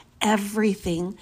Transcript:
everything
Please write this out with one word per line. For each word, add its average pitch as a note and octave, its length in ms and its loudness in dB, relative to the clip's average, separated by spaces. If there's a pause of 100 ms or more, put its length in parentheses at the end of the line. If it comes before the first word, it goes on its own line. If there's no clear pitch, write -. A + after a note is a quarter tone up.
(220)
everything G3+ 1000 0